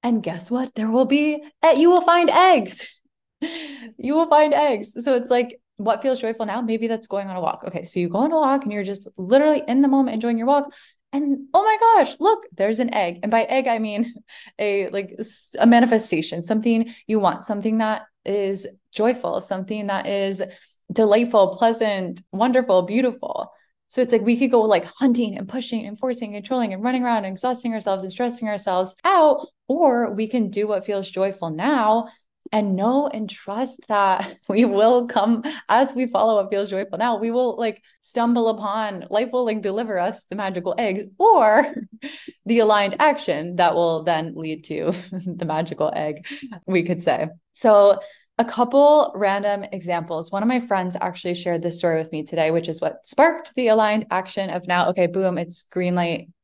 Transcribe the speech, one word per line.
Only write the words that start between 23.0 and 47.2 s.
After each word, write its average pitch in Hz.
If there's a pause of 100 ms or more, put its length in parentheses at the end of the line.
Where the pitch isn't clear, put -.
So -
it's 240
like, 226
we 233
could 254
go, 233
like, 202
hunting 240
and 196
pushing 240
and 208
forcing 240
and 202
controlling 233
and 190
running 254
around 233
and 190
exhausting 240
ourselves 196
and 190
stressing 240
ourselves 190
out, 339 (220)
or 247
we 214
can 220
do 202
what 196
feels 196
joyful 190
now 226 (420)
and 208
know 247
and 220
trust -
that 196
<laughs> -
we 220
will 240
come, 226 (260)
as 269
we 254
follow 220
what 196
feels 202
joyful 190
now, 226
we 226
will, 240
like, 220 (180)
stumble 233
upon, 208
life 226
will, 247
like, 220
deliver 196
us 185
the -
magical 185
eggs 208 (140)
or 285 (360)
<laughs> -
the 233
aligned 208
action 175
that 175
will 165
then 160
lead 160
to 160
<laughs> - (140)
the 175
magical 156
egg, 151 (400)
we 185
could 170
say. 156 (260)